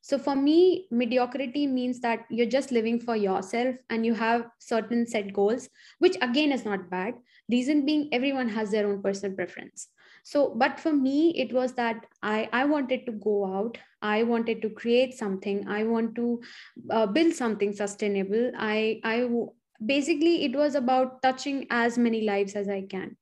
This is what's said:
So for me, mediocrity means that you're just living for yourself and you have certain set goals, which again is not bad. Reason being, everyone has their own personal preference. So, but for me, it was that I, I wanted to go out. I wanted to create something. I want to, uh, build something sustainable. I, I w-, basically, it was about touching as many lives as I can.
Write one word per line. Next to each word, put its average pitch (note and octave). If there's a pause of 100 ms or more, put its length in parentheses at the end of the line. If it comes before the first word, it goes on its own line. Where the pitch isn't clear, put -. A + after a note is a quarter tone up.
So -
for C#4
me, D#4+
mediocrity B3
means B3+
that A3+
you're A#3
just C4
living A#3
for A#3
yourself G#3+ (140)
and A3+
you A#3
have A#3 (120)
certain A#3
set G3+
goals, G#3 (300)
which F#4
again C#4
is G#3+
not F#3
bad. F#3 (340)
Reason C4
being, D4+
everyone B3+
has G#3+
their G#3
own G3+
personal G3
preference. - (360)
So, -
but B3+
for D#4+
me, C#4+
it A3
was B3+
that A3+ (180)
I, G#3+
I B3+
wanted C4
to A#3+
go G3+
out. G3 (240)
I G#3+
wanted A3+
to A3
create B3
something. G3+
I G#3
want A3+
to, A#3+ (480)
uh, A3
build D#4+
something G#3
sustainable. G3+
I, A3
I A3+
w-, A#3 (340)
basically, D4
it C#4
was D4
about C4
touching C4
as A#3
many A3+
lives G3+
as G3+
I G3
can. F#3+